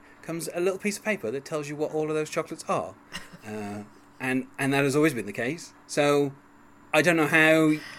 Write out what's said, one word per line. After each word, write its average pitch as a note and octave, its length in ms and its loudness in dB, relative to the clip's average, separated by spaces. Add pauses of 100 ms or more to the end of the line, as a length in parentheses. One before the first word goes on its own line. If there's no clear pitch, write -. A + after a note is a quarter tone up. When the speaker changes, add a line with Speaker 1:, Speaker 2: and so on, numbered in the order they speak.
(220)
Speaker 1:
comes E3 320 -8
a F3 60 -6
little F#3 200 0
piece G3+ 180 -4
of - 80 -16
paper F3+ 260 -4
that C3+ 140 -6
tells D3+ 240 -6
you D3 80 -8
what D3+ 160 -4
all D#3 160 -2
of D#3 60 -2
those D#3 140 -4
chocolates D#3+ 380 -8
are. G#2 320 -4
Speaker 2:
<laughs> - 40 -20 (420)
Speaker 1:
Uh, G#2 380 -10 (380)
and, C3 260 -2 (100)
and C3+ 160 0
that C#3 120 2
has C3+ 100 2
always D3+ 180 4
been A2 120 -6
the G2+ 80 -8
case. C3+ 400 -6 (120)
So C#3+ 460 2 (600)
I D#3 80 6
don't E3+ 160 4
know D3+ 100 4
how, D#3+ 460 6 (260)